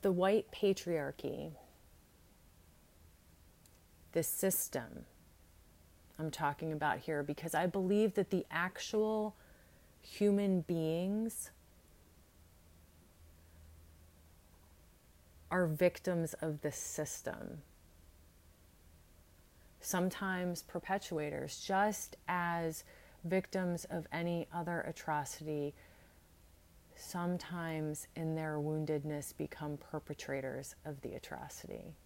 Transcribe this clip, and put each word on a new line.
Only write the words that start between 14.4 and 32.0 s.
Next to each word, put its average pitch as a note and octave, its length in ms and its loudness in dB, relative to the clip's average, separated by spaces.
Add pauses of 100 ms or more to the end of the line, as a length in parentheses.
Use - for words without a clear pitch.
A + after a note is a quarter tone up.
are F3+ 160 4
victims E3+ 760 2
of D3+ 200 -2
the D3 100 0
system, - 880 -6 (2250)
sometimes F3+ 840 0
perpetuators, D3+ 1000 -4
just G3+ 540 2 (100)
as E3+ 560 0 (400)
victims F3+ 640 0
of E3 260 -4
any E3+ 400 0
other E3+ 300 -2
atrocity D3 960 -2 (1160)
sometimes E3+ 1200 -2
in D#3+ 200 0
their D#3 220 0
woundedness D3+ 800 0
become D3+ 400 -4
perpetrators C3+ 1000 -6 (100)
of C#3+ 160 -8
the - 140 -8
atrocity. - 800 -10 (100)